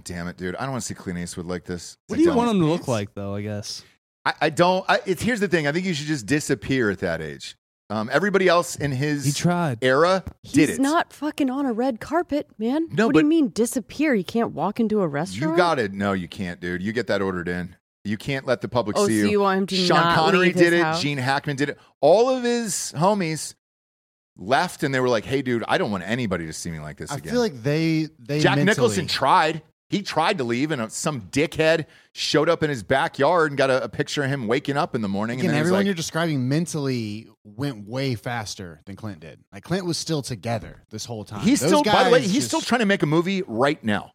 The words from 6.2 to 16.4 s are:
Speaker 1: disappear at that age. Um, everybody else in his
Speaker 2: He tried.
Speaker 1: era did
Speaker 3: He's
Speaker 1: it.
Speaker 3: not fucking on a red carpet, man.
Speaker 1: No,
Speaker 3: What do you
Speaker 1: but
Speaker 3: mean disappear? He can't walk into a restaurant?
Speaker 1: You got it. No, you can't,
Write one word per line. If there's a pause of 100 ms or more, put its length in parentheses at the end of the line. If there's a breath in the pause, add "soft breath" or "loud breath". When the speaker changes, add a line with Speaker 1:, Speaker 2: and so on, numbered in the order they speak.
Speaker 1:
disappear
at
that
age. (340)
Um,
everybody
else
in
his
Speaker 2:
He
tried.
Speaker 1:
era (200)
did
Speaker 3:
He's
Speaker 1:
it.
Speaker 3:
not
fucking
on
a
red
carpet, (100)
man.
Speaker 1:
No,
Speaker 3:
What
do
you
Speaker 1:
but
Speaker 3:
mean
disappear?
He
can't
walk
into
a
restaurant?
Speaker 1:
You
got
it.
No,
you
can't,